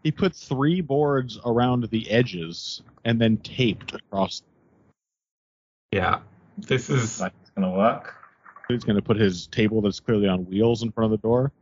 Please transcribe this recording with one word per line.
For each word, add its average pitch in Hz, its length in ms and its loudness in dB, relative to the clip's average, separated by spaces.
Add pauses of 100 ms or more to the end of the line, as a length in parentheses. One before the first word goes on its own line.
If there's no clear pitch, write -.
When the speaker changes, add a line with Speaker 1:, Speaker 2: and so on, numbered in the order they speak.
Speaker 1:
He 156 80 0
put 190 240 0
three 147 460 0
boards 139 600 0
around 120 460 2
the 110 220 -2
edges 92 720 -2 (200)
and 113 160 2
then 113 180 4
taped - 560 -2
across. - 500 -4 (1500)
Speaker 2:
Yeah, 90 280 0 (380)
this 127 320 -2
is 131 300 0
Speaker 3:
Like 95 220 -6
it's - 100 -20
gonna 92 200 -2
work. 101 420 0 (540)
Speaker 1:
He's 123 160 -2
gonna 101 180 2
put 107 160 0
his 95 300 0
table 110 340 0
that's 101 180 -2
clearly 104 280 2
on 92 180 0
wheels 110 380 0
in 113 80 -4
front 110 200 0
of 107 80 0
the - 80 -10
door. 127 240 2 (100)